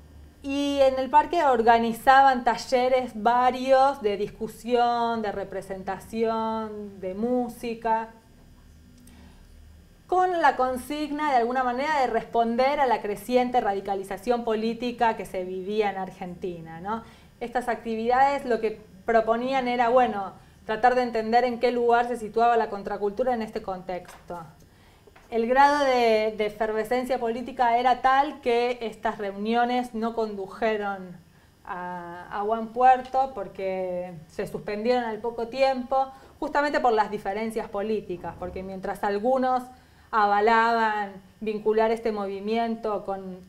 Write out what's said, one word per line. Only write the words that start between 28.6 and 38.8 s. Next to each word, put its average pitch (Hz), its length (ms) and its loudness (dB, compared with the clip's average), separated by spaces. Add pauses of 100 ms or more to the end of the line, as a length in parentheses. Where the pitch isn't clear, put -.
estas 214 360 -6
reuniones 233 760 -2
no 226 220 -4
condujeron 202 1000 -4 (480)
a, 180 680 -12
a 208 100 -4
buen 220 260 -2
puerto 254 640 4
porque 185 800 -6 (140)
se - 220 -8
suspendieron 214 560 -2
al 220 140 -6
poco 233 280 -6
tiempo, 262 640 0 (320)
justamente 294 400 0
por 247 120 4
las 208 200 0
diferencias 208 560 -6
políticas, 202 720 -6
porque 185 240 -10
mientras 190 400 -8